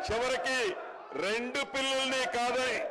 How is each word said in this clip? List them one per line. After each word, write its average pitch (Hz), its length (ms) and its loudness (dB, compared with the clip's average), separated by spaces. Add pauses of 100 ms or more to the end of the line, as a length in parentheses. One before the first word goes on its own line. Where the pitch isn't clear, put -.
చివరికి 254 520 0 (680)
రెండు 240 380 0
పిల్లుల్ని 269 580 0 (140)
కాదని 247 420 2 (120)